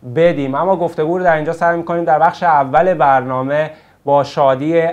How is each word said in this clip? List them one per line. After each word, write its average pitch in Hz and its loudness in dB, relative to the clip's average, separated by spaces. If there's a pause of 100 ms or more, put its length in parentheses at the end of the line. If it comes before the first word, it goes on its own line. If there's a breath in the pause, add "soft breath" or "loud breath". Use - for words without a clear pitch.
(160)
بدیم. 143 0
اما 180 0
گفتگو 165 -4
رو 180 -6
در 165 4
اینجا 156 -4
سعی 170 -2
می‌کنیم 170 -4
در 156 2
بخش 170 0
اول 160 2
برنامه 135 0 (340 loud breath)
با 143 2
شادی 143 0 (100)